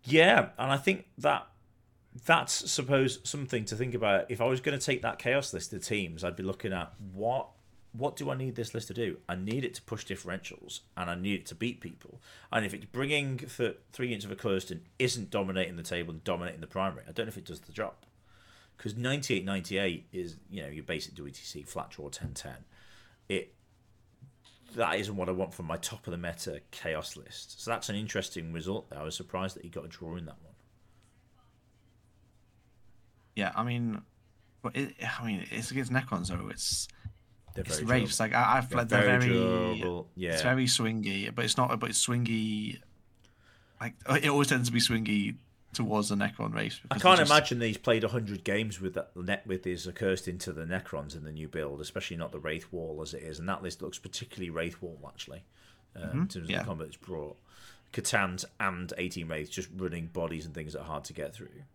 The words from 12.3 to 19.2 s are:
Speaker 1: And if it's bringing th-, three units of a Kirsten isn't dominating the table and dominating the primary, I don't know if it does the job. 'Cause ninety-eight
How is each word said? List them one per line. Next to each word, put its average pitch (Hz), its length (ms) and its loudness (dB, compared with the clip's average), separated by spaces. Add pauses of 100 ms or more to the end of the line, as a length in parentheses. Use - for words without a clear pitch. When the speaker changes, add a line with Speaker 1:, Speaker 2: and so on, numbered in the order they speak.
Speaker 1:
And 107 140 2
if 95 80 -4
it's - 120 -12
bringing 139 520 -2
th-, 123 400 -2 (160)
three 123 160 -4
units 104 160 -4
of 101 60 -8
a 98 40 -6
Kirsten 95 460 -2 (180)
isn't 123 300 0
dominating 92 480 0
the 82 60 -8
table 85 280 -4
and 80 120 -10
dominating 85 380 -4
the 80 60 -10
primary, 92 400 -4
I - 60 -14
don't 113 120 -2
know 110 60 -8
if 107 60 -12
it 85 80 -12
does - 160 -12
the - 100 -20
job. 107 220 -4 (840)
'Cause 104 180 -6
ninety-eight 123 500 0